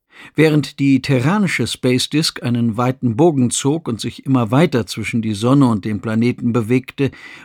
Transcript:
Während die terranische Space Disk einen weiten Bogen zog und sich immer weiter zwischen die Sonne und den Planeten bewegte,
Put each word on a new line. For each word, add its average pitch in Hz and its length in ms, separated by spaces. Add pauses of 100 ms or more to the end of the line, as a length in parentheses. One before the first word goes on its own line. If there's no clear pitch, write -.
(340)
Während 151 460
die 139 220
terranische 143 640
Space - 420
Disk - 320
einen 117 360
weiten 123 400
Bogen 139 340
zog 156 380
und 110 100
sich - 260
immer 127 240
weiter 135 380
zwischen 117 340
die 110 120
Sonne 123 340
und 110 160
den 107 160
Planeten 117 540
bewegte, 123 580 (340)